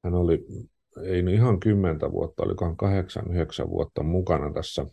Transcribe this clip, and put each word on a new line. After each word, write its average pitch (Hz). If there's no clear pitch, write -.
hän 87
oli, 85
ei 90
nyt 90
ihan 110
kymmentä 92
vuotta, -
olikohan -
kahdeksan, 95
yhdeksän -
vuotta -
mukana 82
tässä -